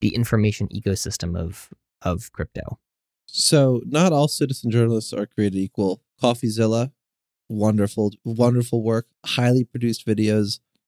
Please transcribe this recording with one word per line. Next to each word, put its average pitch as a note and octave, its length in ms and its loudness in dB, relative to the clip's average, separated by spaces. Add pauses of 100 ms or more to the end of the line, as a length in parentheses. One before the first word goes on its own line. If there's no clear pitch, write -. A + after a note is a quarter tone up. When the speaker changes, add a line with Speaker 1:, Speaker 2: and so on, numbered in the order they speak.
Speaker 1:
the G#2+ 140 0
information G#2+ 540 0
ecosystem F#2+ 680 -4
of, F2 320 -8 (320)
of F2+ 320 -6
crypto? - 460 -10 (480)
Speaker 2:
So C3 580 2
not D#3+ 280 2
all D3 160 2
citizen C3 420 -4
journalists A2+ 420 0
are G#2 140 -4
created G2 320 -2
equal. F#2+ 420 -2 (220)
CoffeeZilla, A#2 680 0 (580)
wonderful, G#2 600 0 (120)
wonderful A#2+ 580 2
work, A2+ 260 -2 (180)
highly B2 380 2
produced A#2 420 -4
videos G#2+ 540 0 (280)